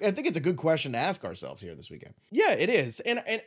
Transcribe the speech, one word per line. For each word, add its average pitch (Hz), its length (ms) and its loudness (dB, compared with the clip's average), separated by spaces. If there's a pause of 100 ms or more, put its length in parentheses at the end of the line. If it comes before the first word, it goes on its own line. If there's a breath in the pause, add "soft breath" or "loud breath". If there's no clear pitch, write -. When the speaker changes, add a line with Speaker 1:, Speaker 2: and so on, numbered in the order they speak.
Speaker 1:
I 202 100 4
think 269 140 -2
it's 170 120 2
a - 20 0
good 170 160 2
question 156 360 2
to 117 60 -2
ask 180 280 -2
ourselves 69 340 -10
here 87 140 -12
this - 160 -16
weekend. - 240 -16 (160)
Speaker 2:
Yeah, 320 220 4
it 170 180 2
is. 135 300 2
And, 240 260 -2
and 220 200 -2